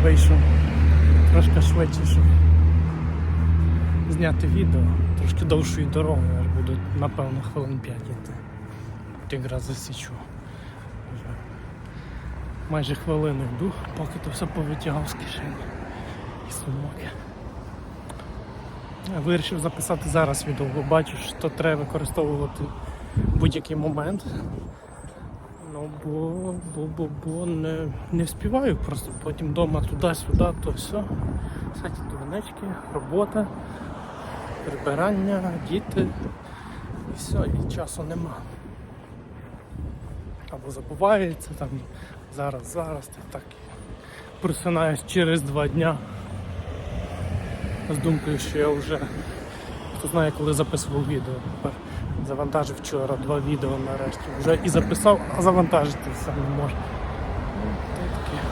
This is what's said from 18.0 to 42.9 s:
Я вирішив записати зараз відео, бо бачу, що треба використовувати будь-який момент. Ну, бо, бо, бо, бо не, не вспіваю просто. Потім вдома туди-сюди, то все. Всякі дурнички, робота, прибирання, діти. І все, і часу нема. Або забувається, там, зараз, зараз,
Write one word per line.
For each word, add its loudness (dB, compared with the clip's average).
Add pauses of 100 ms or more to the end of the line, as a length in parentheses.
Я -2
вирішив 0
записати -2
зараз 2
відео, -2
бо -2
бачу, 2 (260)
що -2
треба 0
використовувати -2 (520)
будь-який 4
момент. -2 (1500)
Ну, -8 (160)
бо, -4 (220)
бо, -4 (100)
бо, -2 (180)
бо -4
не, -2 (240)
не 2
вспіваю 2
просто. -4 (120)
Потім -4
вдома 2
туди-сюди, 2 (180)
то 0
все. -4 (720)
Всякі -6 (100)
дурнички, -8 (300)
робота, 0 (1160)
прибирання, 0 (180)
діти. 0 (1000)
І -8
все, -2
і 0
часу -6
нема. -6 (2250)
Або -10
забувається, 2
там, -6 (640)
зараз, -6
зараз, -6